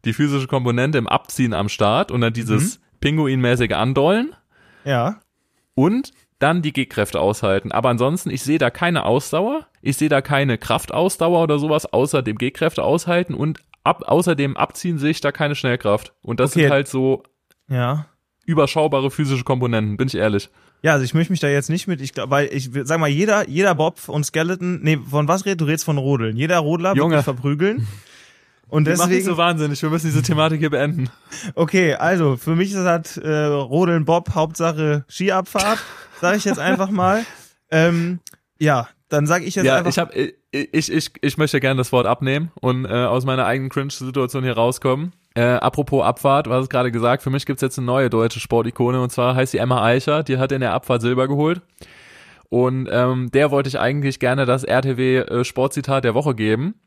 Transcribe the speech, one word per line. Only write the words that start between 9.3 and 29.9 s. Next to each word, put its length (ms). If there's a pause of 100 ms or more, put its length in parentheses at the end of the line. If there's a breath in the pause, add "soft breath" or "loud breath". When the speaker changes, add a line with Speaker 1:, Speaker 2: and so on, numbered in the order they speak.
Speaker 1:
ich 160
sehe 120
da 120
keine 360
Kraftausdauer 840
oder 160
sowas, 260
außer 380
dem 140
Gehkräfte 460
aushalten 500
und 260 (240)
ab, 240
außer 280
dem 220
Abziehen 400
sehe 140
ich 100
da 100
keine 240
Schnellkraft. 640
Und 180
das 120
Speaker 2:
Okay. 120
Speaker 1:
sind 80
halt 160
so 360 (460)
Speaker 2:
Ja. 380 (380)
Speaker 1:
überschaubare 680
physische 320
Komponenten, 540
bin 100
ich 80
ehrlich. 340 (320 soft breath)
Speaker 2:
Ja, 120
also 100
ich 100
möchte 200
mich 80
da 80
jetzt 200
nicht 180
mit, 140
ich 120
glaub, 160
weil 240
ich, 160 (140)
sag 160
mal, 100
jeder, 400
jeder 260
Bob 320
und 180
Skeleton, 560
nee, 160
von 300
was 180
redest 160
du? 40
Du 40
redest 160
von 120
Rodeln. 400
Jeder 220
Rodler 320
wird 60
Speaker 1:
Junge. 200
Speaker 2:
dich 80
verprügeln. 680
Speaker 1:
<laughs> 60 (720 loud breath)
Speaker 2:
Und 160
Speaker 1:
Wir 120
machen 120
nicht 120
Speaker 2:
deswegen 140
Speaker 1:
so 20
wahnsinnig, 440
wir 80
müssen 160